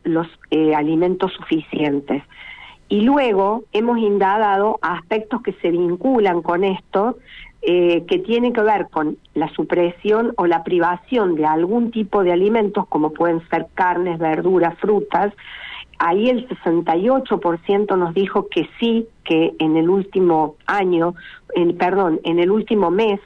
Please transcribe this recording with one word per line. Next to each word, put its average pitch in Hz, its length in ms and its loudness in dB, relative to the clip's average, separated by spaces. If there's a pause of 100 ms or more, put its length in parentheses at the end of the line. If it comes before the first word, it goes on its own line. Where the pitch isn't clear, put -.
los, 165 240 -2 (220)
eh, 156 240 2
alimentos 170 600 0
suficientes. 147 880 -4 (640)
Y 208 120 2
luego 226 720 2
hemos 233 280 0
indagado 202 800 2
aspectos 214 640 -4
que 196 180 -4
se 175 80 0
vinculan 180 720 2
con 175 220 0
esto, 196 540 -2 (440)
eh, 175 460 2
que 190 100 0
tienen 233 340 0
que 220 100 0
ver 208 280 0
con 151 280 -4 (180)
la 156 140 -2
supresión 180 840 0
o 175 120 0
la 165 160 2
privación 180 720 0
de 151 100 0
algún 185 460 0
tipo 208 320 0
de 175 100 2
alimentos, 202 540 0
como 156 260 -2
pueden 165 360 -2
ser 165 260 -4
carnes, 180 420 0
verduras, 170 600 0
frutas. 208 520 0 (680)
Ahí 190 320 2
el 240 160 -2
sesenta 170 480 0
y 190 140 2
ocho 262 300 0
por 170 200 -2
ciento 202 360 0
nos 170 200 0
dijo 196 320 0
que 165 200 -2 (120)
sí, 226 280 0 (160)
que 165 360 2
en 160 180 2
el 165 100 2
último 175 680 2 (100)
año, 175 480 0 (400)
en, 170 240 0
perdón, 180 460 0
en 170 160 0
el 180 100 2
último 202 400 2
mes, 202 360 0